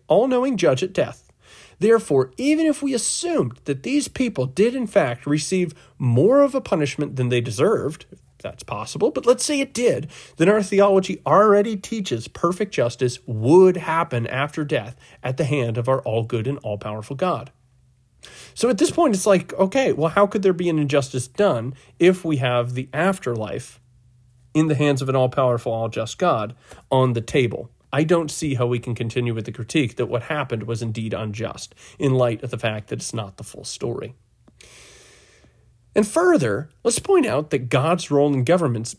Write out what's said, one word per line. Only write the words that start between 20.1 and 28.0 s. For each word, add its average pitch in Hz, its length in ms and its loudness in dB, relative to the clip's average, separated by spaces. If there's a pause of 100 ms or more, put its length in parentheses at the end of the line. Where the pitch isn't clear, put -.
how 202 160 4
could 202 160 -2
there 190 100 4
be 175 160 -2
an 160 100 2
injustice 135 480 0
done 135 480 0 (240)
if 180 260 4
we 160 120 0
have 123 380 0
the 131 180 -6
afterlife 151 880 -4 (720)
in 156 120 2
the 156 80 2
hands 143 260 2
of 131 80 -6
an 131 80 0
all-powerful, 127 560 0
all-just 113 460 -6
God 120 360 0 (360)
on 127 240 2
the 117 60 -2
table? 120 500 -2 (220)
I 147 120 2